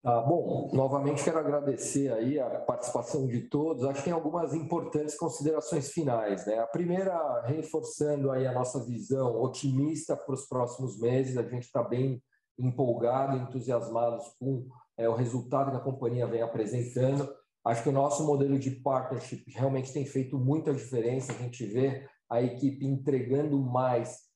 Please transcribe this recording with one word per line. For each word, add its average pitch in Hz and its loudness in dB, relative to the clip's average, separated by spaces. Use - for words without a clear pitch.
Tá, 120 4
bom, 127 2
novamente 139 2
quero 160 2
agradecer 139 0
aí 127 2
a 127 0
participação 135 -2
de 120 0
todos. 147 2
Acho 139 0
que - -4
tem 175 2
algumas 160 0
importantes 151 -2
considerações 156 -2
finais, 110 0
né? 110 0
A 113 0
primeira, 170 0
reforçando 147 0
aí 131 0
a 127 -2
nossa 123 -2
visão 120 -2
otimista 139 0
pros - -6
próximos 120 -4
meses, 127 2
a 117 0
gente 123 -6
tá 120 0
bem 127 0
empolgado, 127 2
entusiasmados 117 -2
com, 131 -2
é, 117 2
o 113 2
resultado 123 0
que 123 -4
a 113 -4
companhia 123 -2
vem 113 0
apresentando. 123 0
Acho 120 2
que 156 2
o 139 2
nosso 147 2
modelo 139 4
de 127 0
partnership 131 -4
realmente 131 -2
tem 139 -2
feito 131 -2
muita 151 2
diferença. 123 -2
A - -2
gente 120 -8
vê 123 0
a 120 2
equipe 135 0
entregando 139 2
mais 123 0